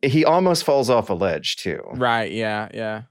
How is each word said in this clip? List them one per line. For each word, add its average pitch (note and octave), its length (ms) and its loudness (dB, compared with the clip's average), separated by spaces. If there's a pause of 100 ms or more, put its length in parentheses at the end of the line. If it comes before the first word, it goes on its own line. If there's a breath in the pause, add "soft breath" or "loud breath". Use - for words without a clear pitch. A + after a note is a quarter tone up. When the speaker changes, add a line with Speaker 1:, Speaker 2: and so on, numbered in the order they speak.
Speaker 1:
He C#3+ 240 4
almost E3+ 380 4
falls C#3 280 2
off A#2 200 2
a - 20 0
ledge, E2 440 -2
too. E2+ 240 -6 (120)
Speaker 2:
Right, A#2 380 0
yeah, G#2+ 420 -4
yeah. A2 380 -8